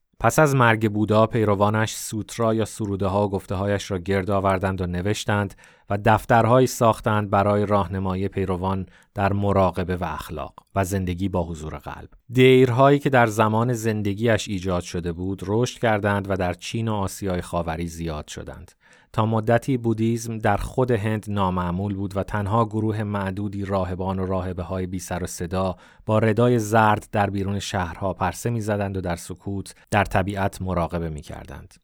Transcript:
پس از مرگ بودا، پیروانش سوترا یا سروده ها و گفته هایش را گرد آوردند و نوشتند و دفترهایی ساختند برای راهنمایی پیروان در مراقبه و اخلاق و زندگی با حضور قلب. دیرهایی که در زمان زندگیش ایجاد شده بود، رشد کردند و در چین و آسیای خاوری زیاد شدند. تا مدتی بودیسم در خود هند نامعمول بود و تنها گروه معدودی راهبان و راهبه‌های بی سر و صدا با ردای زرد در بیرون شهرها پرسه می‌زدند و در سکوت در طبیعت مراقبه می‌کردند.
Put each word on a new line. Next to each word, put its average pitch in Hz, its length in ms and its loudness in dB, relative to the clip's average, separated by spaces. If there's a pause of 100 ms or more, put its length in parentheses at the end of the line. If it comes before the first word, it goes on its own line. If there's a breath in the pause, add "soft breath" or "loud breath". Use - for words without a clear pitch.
(200)
پس - 180 2
از 147 160 6
مرگ 113 380 4
بودا، 107 340 4
پیروانش 104 680 2
سوترا 110 600 -4
یا 110 100 0
سروده 101 420 -4
ها 101 200 2
و 98 40 -2
گفته 98 240 -4
هایش 98 360 -2
را 95 80 -2
گرد 98 320 -2
آوردند 95 500 0
و 90 60 -2
نوشتند 101 680 -2 (360 soft breath)
و 101 140 -2
دفترهایی 117 640 6
ساختند 107 640 2
برای 104 360 2
راهنمایی 95 600 -2
پیروان 95 580 -2 (280 soft breath)
در 98 180 0
مراقبه 95 640 2
و 87 80 -4
اخلاق 76 500 -8 (200)
و 98 100 0
زندگی 92 440 -2
با 90 140 -2
حضور 78 320 -10
قلب. - 340 -14 (220)
دیرهایی 127 680 6
که 143 120 -2
در 123 160 6
زمان 110 460 2
زندگیش 107 760 0
ایجاد 90 340 -2
شده 87 300 -6
بود، 90 340 -6
رشد 113 320 -2
کردند 101 520 0
و 98 60 -2
در 90 180 -2
چین 113 340 -6
و 107 60 -2
آسیای 95 460 -4
خاوری 87 460 -4
زیاد 80 420 -8
شدند. - 440 -14 (400 soft breath)
تا 110 140 0
مدتی 117 500 0
بودیسم 113 600 -2
در 107 180 2
خود 127 340 -2
هند 110 380 0
نامعمول 92 640 -2
بود 95 220 -6
و 95 60 0
تنها 107 420 0
گروه 110 380 -2
معدودی 101 640 -4
راهبان 92 540 -2
و 92 80 -2
راهبه‌های 92 600 -4
بی 92 120 -6
سر 87 240 -6
و 87 40 -4
صدا 92 500 -4 (300 soft breath)
با 110 120 2
ردای 117 400 4
زرد 107 540 2
در 101 180 0
بیرون 98 280 -4
شهرها 92 540 -4
پرسه 92 380 -4
می‌زدند 101 460 -2
و 92 40 -4
در 87 160 -4
سکوت 95 580 -10 (160 soft breath)
در 101 140 4
طبیعت 98 580 -2
مراقبه 85 480 -2
می‌کردند. 73 720 -14